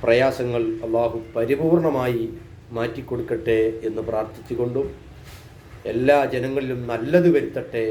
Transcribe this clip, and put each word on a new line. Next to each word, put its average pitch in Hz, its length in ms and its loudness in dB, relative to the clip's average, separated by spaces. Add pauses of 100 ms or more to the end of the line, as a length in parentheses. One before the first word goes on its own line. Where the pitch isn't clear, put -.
പ്രയാസങ്ങൾ 123 600 2 (220)
അള്ളാഹു 117 320 0 (180)
പരിപൂർണമായി 135 880 2 (540)
മാറ്റിക്കൊടുക്കട്ടെ 113 800 -2 (280)
എന്ന് 107 220 -4
പ്രാർത്ഥിച്ചുകൊണ്ടും 120 760 -4 (1040)
എല്ലാ 131 260 4 (160)
ജനങ്ങളിലും 131 460 -2 (120)
നല്ലത് 135 440 4
വരുത്തട്ടെ 123 560 -2